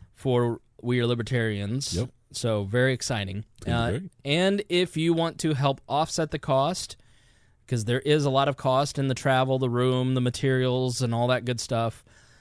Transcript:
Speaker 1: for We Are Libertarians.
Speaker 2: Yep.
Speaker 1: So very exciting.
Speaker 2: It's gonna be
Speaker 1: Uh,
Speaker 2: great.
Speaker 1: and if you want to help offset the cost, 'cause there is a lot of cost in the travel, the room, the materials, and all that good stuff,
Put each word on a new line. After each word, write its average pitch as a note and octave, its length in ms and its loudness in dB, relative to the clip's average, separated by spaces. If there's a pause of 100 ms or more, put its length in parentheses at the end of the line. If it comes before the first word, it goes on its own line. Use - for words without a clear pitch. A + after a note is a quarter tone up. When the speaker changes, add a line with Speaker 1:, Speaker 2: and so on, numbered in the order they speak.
(140)
Speaker 1:
for A#2+ 480 0 (200)
We B2 180 0
Are A#2+ 80 0
Libertarians. A#2 880 -2
Speaker 2:
Yep. A#2+ 140 -2 (240)
Speaker 1:
So A2 320 -2
very B2 280 2
exciting. G2+ 520 -4 (120)
Speaker 2:
It's - 80 -14
gonna A#2 260 0
be G#2+ 40 -2
Speaker 1:
Uh, D3 40 -6
Speaker 2:
great. F#3+ 120 -12 (140)
Speaker 1:
and F#3 440 2
if F3 280 0
you E3 160 2
want E3 260 0
to D#3 140 0
help C#3 340 0
offset D#3 440 -2
the C3+ 80 -6
cost, C#3+ 580 -2 (720)
'cause A2+ 180 -2
there B2 160 0
is D3 240 2
a C#3+ 40 2
lot C3+ 180 2
of C3+ 100 -2
cost C#3 420 0
in C#3 80 0
the B2+ 80 0
travel, C3 440 2
the C3 100 0
room, B2+ 440 2
the B2+ 80 2
materials, B2+ 800 0
and A#2 120 0
all A#2+ 140 0
that B2 180 0
good B2 140 -2
stuff, A2+ 440 -4 (380)